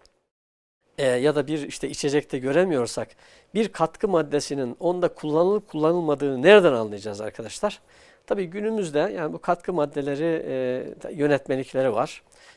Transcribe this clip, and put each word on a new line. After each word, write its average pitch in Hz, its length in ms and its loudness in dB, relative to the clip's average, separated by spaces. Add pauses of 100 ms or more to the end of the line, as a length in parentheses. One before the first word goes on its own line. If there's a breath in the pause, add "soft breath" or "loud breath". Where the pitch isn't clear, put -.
(960)
e, 143 80 0
ya 131 300 2
da 139 120 0
bir 147 200 -4
işte 135 220 -8
içecekte 143 500 -2
göremiyorsak, 135 680 0 (460 soft breath)
bir 208 140 0
katkı - 400 -2
maddesinin 143 720 0
onda 175 280 0
kullanılıp 175 640 0
kullanılmadığını 151 720 0
nereden 175 320 8
anlayacağız 104 480 -4
arkadaşlar? 110 580 -6 (480 soft breath)
Tabii 196 180 -2
günümüzde 196 540 -2
yani 170 340 -2
bu 165 80 -12
katkı 175 320 -2
maddeleri, 147 720 -2
e, 127 640 -6
yönetmelikleri 135 800 0
var. 123 300 -2 (340 soft breath)